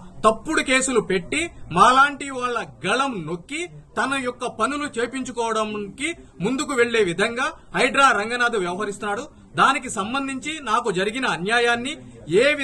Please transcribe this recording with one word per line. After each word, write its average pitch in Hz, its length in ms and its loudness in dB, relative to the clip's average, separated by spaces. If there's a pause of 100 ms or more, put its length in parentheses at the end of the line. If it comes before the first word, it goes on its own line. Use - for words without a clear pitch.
(260)
తప్పుడు 285 440 2
కేసులు 254 420 4
పెట్టి 196 300 -2 (360)
మాలాంటి 269 500 6 (120)
వాళ్ళ 247 180 -4 (280)
గళం 254 280 0 (140)
నొక్కి 180 340 -8 (380)
తన 262 280 0
యొక్క 247 180 -6 (140)
పనులు 285 380 -2
చేపించుకోవడానికి 226 1120 -4 (380)
ముందుకు 277 340 -2
వెళ్లే 233 300 4
విధంగా 233 360 0 (300)
హైడ్రా 269 320 4 (100)
రంగనాథ్ 233 440 0
వ్యవహరిస్తున్నాడు. 202 640 -4 (360)
దానికి 262 380 2
సంబంధించి 269 560 -4 (160)
నాకు 226 280 0
జరిగిన 226 280 -2 (100)
అన్యాయాన్ని 240 580 0 (480)
ఏ 277 40 6 (160)